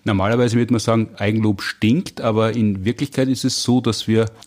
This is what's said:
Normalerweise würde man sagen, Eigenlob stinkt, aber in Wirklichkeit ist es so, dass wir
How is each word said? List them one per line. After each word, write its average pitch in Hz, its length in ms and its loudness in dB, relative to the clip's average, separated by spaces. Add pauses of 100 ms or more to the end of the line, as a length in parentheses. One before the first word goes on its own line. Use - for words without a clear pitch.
Normalerweise 110 540 2
würde 117 160 0
man 113 80 0
sagen, 113 360 0
Eigenlob 107 440 0
stinkt, - 600 -2
aber 110 360 0
in 104 280 0
Wirklichkeit 131 440 -2
ist 131 160 -2
es - 180 -2
so, 123 180 2
dass 113 280 -2
wir 110 180 2 (200)